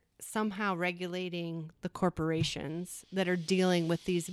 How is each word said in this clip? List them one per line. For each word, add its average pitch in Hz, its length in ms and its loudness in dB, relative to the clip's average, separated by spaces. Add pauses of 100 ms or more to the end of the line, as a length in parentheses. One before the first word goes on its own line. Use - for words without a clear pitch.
(220)
somehow 208 540 -2
regulating 175 960 -4 (100)
the 180 80 -4
corporations 160 1200 -2
that 185 180 0
are 180 80 4
dealing 180 500 4
with 165 180 0
these 175 280 0